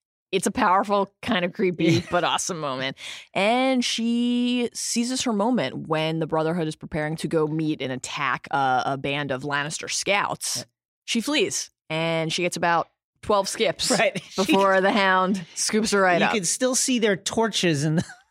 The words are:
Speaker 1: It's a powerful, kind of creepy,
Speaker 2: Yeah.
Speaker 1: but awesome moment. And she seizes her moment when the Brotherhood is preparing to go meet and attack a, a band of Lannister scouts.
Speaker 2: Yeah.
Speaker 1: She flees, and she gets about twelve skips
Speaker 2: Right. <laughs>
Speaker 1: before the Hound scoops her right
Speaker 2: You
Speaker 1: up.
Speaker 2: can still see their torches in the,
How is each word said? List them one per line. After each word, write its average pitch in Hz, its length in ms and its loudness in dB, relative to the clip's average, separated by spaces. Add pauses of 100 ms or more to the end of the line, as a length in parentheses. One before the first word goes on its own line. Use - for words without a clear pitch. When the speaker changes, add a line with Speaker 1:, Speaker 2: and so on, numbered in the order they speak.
(320)
Speaker 1:
It's 190 160 0
a 208 40 0
powerful, 196 720 2
kind 185 220 -2
of 175 100 -2
creepy, 165 320 0
Speaker 2:
Yeah. 165 240 4
Speaker 1:
but 170 140 2
awesome 160 360 -2
moment. 135 360 -4 (380)
And 247 500 2
she 240 920 0
seizes 240 500 -2
her 240 100 0
moment 196 540 0
when 160 320 0
the 156 80 -2
Brotherhood 160 400 0
is 156 100 -6
preparing 151 400 -4
to 165 100 -4
go 156 200 2
meet 156 340 -2
and 131 100 -4
attack 131 600 -4
a, 131 340 2
a 139 120 -2
band 143 340 -4
of 131 120 -6
Lannister 143 480 -4
scouts. - 680 -2
Speaker 2:
Yeah. - 40 -10 (420)
Speaker 1:
She - 140 -2
flees, 269 500 -2 (200)
and 160 420 -2
she 175 120 -2
gets 170 120 -2
about 170 320 0 (340)
twelve 196 280 0
skips - 420 -2
Speaker 2:
Right. 196 380 2
<laughs> - 80 -14
Speaker 1:
before 190 420 4
the 190 120 4
Hound 185 540 2 (100)
scoops - 360 0
her 202 100 2
right 180 200 4
Speaker 2:
You 151 60 2
Speaker 1:
up. - 60 0
Speaker 2:
can 185 120 -2
still 254 300 0
see 247 240 0
their 202 180 2
torches 185 680 0
in 156 140 2
the, 175 80 0 (260)